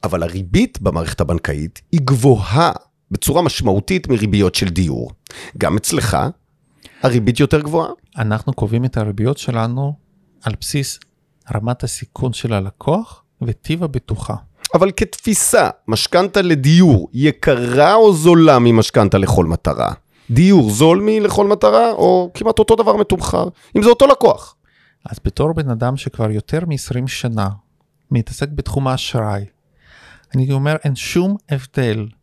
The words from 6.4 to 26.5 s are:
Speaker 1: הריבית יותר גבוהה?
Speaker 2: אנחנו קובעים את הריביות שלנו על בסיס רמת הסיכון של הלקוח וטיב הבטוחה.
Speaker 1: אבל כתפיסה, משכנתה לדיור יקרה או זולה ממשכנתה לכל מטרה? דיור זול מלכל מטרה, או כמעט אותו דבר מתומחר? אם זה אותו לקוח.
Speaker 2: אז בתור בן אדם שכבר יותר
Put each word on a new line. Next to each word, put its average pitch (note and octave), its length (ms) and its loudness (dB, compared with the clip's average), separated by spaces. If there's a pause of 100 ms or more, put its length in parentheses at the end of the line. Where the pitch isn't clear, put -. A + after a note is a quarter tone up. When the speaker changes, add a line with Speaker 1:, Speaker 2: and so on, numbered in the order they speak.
Speaker 1:
הריבית A#2+ 380 0
יותר D3+ 220 2
גבוהה? D#3+ 280 -4 (280)
Speaker 2:
אנחנו G#2+ 360 -4
קובעים A2+ 320 -4
את B2 120 -4
הריביות G#2+ 400 -4
שלנו B2 560 -4 (500)
על A2 180 -4
בסיס - 380 -8 (560)
רמת A2+ 280 -6
הסיכון - 500 -8
של A#2 200 -6
הלקוח G#2+ 720 -6 (180)
וטיב C#3 420 -6
הבטוחה. B2 520 -8 (380)
Speaker 1:
אבל F#3 240 6
כתפיסה, - 720 -2 (180)
משכנתה F#3 540 0
לדיור D#3 720 4
יקרה C3+ 840 2
או A3 180 6
זולה D#3+ 460 6
ממשכנתה A2+ 580 4
לכל F#2 280 2
מטרה? D2 460 -4 (380)
דיור C#3 420 6
זול D#3+ 340 4
מלכל G#3 420 0
מטרה, G#3+ 440 2
או F3+ 420 2
כמעט A3 260 -4
אותו A3 160 4
דבר A3+ 200 2
מתומחר? F3 520 -2 (300)
אם G#3 60 2
זה A3 60 6
אותו A#3+ 180 6
לקוח. - 480 2 (540)
Speaker 2:
אז A2 160 -12
בתור D3+ 280 -2
בן D#3 160 -4
אדם B2 280 -4
שכבר A#2 340 -6
יותר G#2+ 360 -4